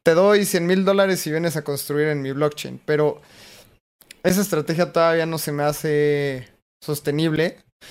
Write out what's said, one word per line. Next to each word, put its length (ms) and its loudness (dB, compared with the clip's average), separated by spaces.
"Te 80 6
doy 320 4
cien 220 0
mil 180 2
dólares 360 2
si 100 -6
vienes 260 -2
a 80 -6
construir 440 -2
en 120 -2
mi 120 -6
blockchain", 520 -4
pero 380 0
esa 200 2
estrategia 500 -2
todavía 320 2
no 140 -4
se 140 -6
me 100 -2
hace 840 0
sostenible. 760 -2